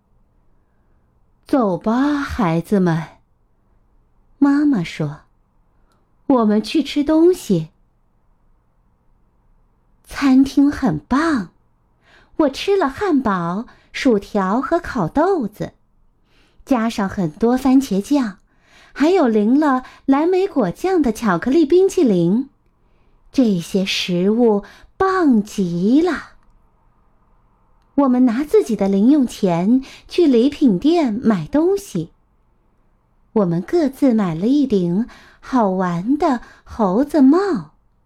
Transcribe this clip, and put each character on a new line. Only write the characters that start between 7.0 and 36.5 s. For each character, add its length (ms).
东 300
西。” 360
餐 380
厅 280
很 260
棒， 540
我 120
吃 280
了 100
汉 340
堡、 440
薯 260
条 440
和 180
烤 280
豆 400
子， 260
加 260
上 200
很 200
多 280
番 240
茄 200
酱， 360
还 160
有 180
淋 320
了 240
蓝 240
莓 180
果 240
酱 300
的 100
巧 260
克 140
力 140
冰 240
淇 140
淋。 460
这 280
些 260
食 460
物 320
棒 460
极 580
了。 320
我 140
们 180
拿 180
自 200
己 120
的 140
零 220
用 160
钱 560
去 180
礼 240
品 300
店 340
买 320
东 320
西。 340
我 120
们 160
各 260
自 280
买 180
了 140
一 180
顶 420
好 300
玩 480
的 240